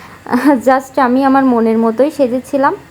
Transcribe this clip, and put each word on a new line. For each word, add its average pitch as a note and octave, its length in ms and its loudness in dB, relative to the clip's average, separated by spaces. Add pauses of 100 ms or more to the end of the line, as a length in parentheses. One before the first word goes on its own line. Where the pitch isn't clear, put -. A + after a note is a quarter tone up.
(100)
<laughs> B3 560 -2
just C4 280 0 (120)
আমি B3 180 0
আমার C4+ 200 2
মনের A3+ 340 0
মতোই A3+ 400 0
সেজেছিলাম, C4+ 560 -2 (160)